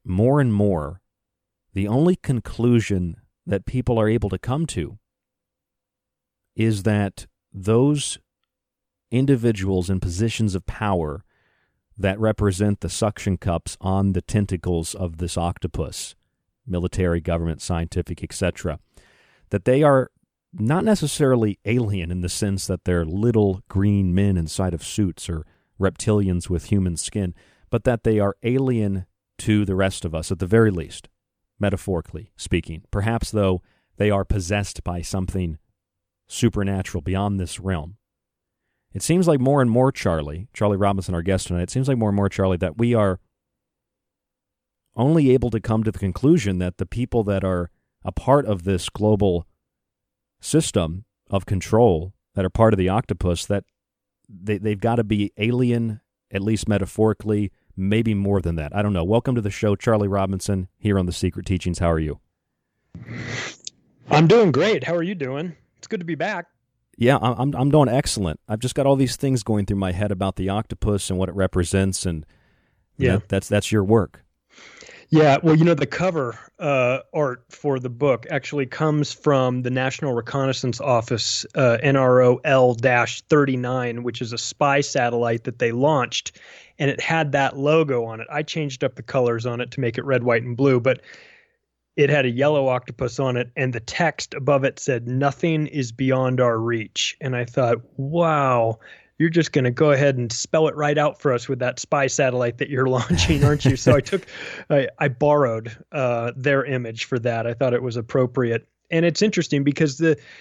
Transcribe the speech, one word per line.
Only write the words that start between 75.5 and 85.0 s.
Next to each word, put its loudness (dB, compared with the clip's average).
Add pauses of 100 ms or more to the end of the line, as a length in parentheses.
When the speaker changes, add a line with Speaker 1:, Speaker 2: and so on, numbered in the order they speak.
Speaker 2:
you 6
know, 6
the -2
cover, -4 (200)
uh, 0 (120)
art -2
for -4
the -6
book 0
actually -4
comes 0
from 2
the -4
National -2
Reconnaissance -4
Office, -2 (100)
uh, 4
N 4
R 6
O 4
L 6
dash 2
thirty-nine, 0
which -6
is -8
a -8
spy 0
satellite 0